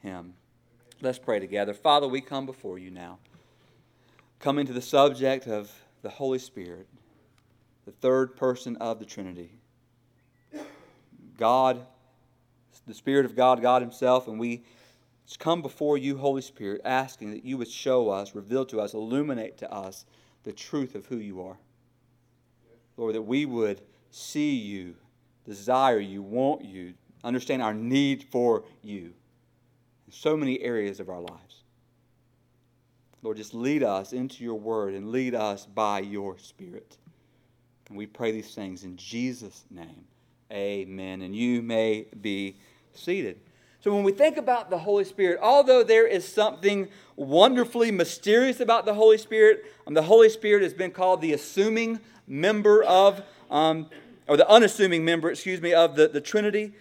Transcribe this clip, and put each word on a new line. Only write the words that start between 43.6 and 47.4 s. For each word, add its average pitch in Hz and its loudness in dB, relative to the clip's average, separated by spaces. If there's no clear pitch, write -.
So 202 0
when 202 0
we 196 2
think 302 2
about 240 -2
the 185 -2
Holy 202 0
Spirit, 185 -2
although 254 6
there 220 6
is 180 0
something 202 0
wonderfully 233 4